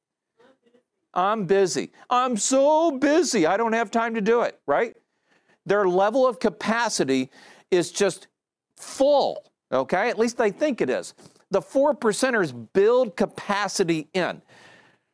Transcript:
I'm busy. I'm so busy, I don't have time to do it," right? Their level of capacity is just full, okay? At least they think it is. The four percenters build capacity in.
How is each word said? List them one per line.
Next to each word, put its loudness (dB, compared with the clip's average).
I'm -2
busy. 0
I'm 0
so 2
busy, 2
I 2
don't 0
have -2
time -2
to -4
do 2
it," -8
right? -2
Their 2
level 2
of -2
capacity -2
is 2
just -2
full, 0
okay? 0
At -4
least -2
they 2
think -2
it -2
is. -4
The 0
four 0
percenters -2
build 2
capacity -2
in. -4